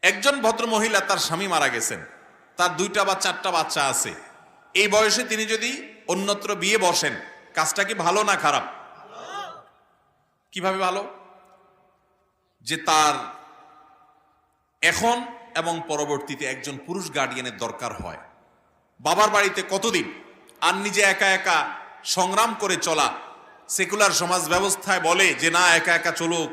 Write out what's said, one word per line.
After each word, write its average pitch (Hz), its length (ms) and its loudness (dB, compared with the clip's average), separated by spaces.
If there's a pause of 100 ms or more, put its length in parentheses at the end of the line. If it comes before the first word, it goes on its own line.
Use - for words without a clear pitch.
একজন 202 380 2
ভদ্র 226 260 0
মহিলা, 220 340 2
তার 185 260 0
স্বামী 175 220 -4
মারা 151 200 2
গেছেন, 117 320 -4 (580)
তার 175 180 2
দুইটা 202 280 -2
বা 190 100 2 (100)
চারটা 190 260 -2
বাচ্চা 160 360 0
আছে, 120 260 -2 (640)
এই 202 140 2
বয়সে 214 360 2
তিনি 220 220 -4
যদি 220 240 -4 (380)
অন্যত্র 196 460 -2
বিয়ে 196 240 0
বসেন, 170 360 2 (400)
কাজটা 156 300 0
কি 208 100 -6 (100)
ভালো 185 200 2
না 202 120 2
খারাপ? 143 280 0 (1900)
কিভাবে 190 260 -4
ভালো? 190 240 -2 (1600)
যে 156 100 -4 (100)
তার 156 280 4 (1700)
এখন 208 340 4 (380)
এবং 165 200 -2 (140)
পরবর্তীতে 143 580 -4
একজন 135 300 -8 (100)
পুরুষ 180 280 -8
গার্ডিয়ানের 127 440 -4
দরকার 117 340 -6 (100)
হয়। 85 180 -12 (800)
বাবার 185 300 4
বাড়িতে 202 300 2 (100)
কতদিন 190 360 -2 (560)
আর 175 120 4 (100)
নিজে 202 200 0
একা 196 240 4 (100)
একা 180 200 2 (560)
সংগ্রাম 190 440 2
করে 185 180 0 (100)
চলা, 151 220 2 (600)
সেকুলার 196 520 2
সমাজ 175 280 0
ব্যবস্থায় 185 540 0
বলে 180 320 4
যে 131 160 2
না, 170 120 4 (120)
একা 170 200 4
একা 165 180 0
চলুক 165 400 -2